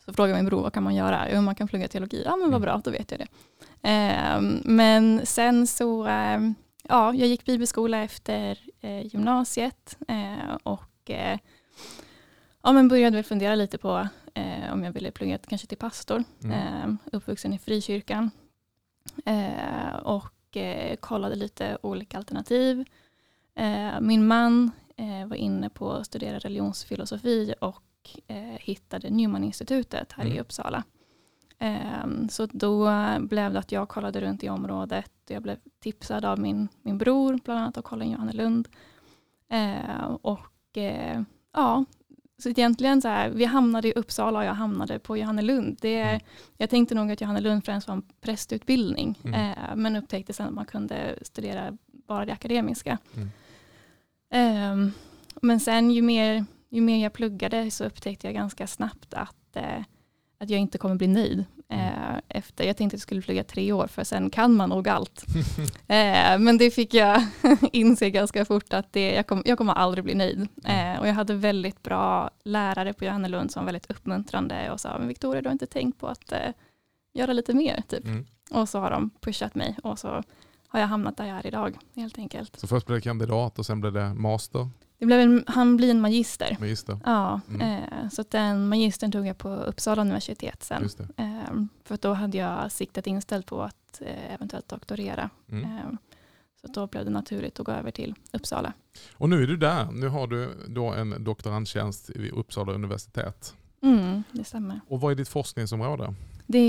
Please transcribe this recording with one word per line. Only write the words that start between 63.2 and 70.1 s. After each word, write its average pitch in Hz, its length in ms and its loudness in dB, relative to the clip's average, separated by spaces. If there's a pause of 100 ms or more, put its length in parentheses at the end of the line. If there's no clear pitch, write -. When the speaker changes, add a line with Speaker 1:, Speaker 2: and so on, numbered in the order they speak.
Speaker 1:
plugga 190 220 -2
tre 196 280 -2
år 202 160 2
för - 160 -8
sen 196 260 -2
kan 233 240 6
man 196 160 6
nog 185 200 0
allt. - 400 -2
Speaker 2:
<laughs> - 40 0 (540)
Speaker 1:
Eh, 190 520 6
men 233 180 8
det 240 140 8
fick 233 220 0
jag 214 280 8 (260)
<laughs> 262 240 8
inse 226 380 6
ganska 202 360 2
fort - 280 0
att 196 200 -2
det, 190 200 2
jag 202 140 2
kom-, 190 180 0
jag 240 120 4
kommer 214 160 4
aldrig 185 300 2
bli 190 120 -2